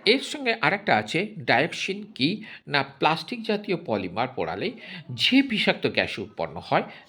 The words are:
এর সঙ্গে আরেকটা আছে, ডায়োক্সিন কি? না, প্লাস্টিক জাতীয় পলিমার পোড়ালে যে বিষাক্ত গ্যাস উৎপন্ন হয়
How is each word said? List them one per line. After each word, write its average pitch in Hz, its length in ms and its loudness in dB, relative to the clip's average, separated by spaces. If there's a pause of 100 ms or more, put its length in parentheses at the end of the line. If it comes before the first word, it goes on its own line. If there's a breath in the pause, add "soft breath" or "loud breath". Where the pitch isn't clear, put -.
এর 240 140 6
সঙ্গে 254 420 -4
আরেকটা 185 340 2
আছে, 156 320 0 (120)
ডায়োক্সিন 160 640 0 (120)
কি? 175 280 0 (240 loud breath)
না, 143 160 2
প্লাস্টিক - 600 0
জাতীয় 208 420 -2
পলিমার 104 420 -2
পোড়ালে 98 440 -4 (400 loud breath)
যে 240 300 4
বিষাক্ত 208 460 2
গ্যাস 101 320 0
উৎপন্ন 85 440 -6
হয় 165 200 2 (260 loud breath)